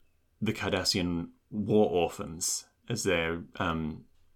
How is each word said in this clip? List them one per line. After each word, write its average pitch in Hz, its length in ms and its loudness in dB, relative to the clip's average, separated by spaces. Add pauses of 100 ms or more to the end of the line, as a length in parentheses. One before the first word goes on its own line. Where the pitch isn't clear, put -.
(400)
the 110 120 0
Cardassian 90 760 0 (220)
war 107 400 4
orphans, - 720 -2 (240)
as 107 160 -4
they're, 85 380 2 (140)
um, 80 480 -2 (320)